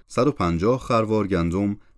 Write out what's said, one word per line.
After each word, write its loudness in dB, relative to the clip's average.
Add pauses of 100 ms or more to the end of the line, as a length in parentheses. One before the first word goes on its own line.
صد 2
و 2
پنجاه 0
خروار 0
گندم 0 (220)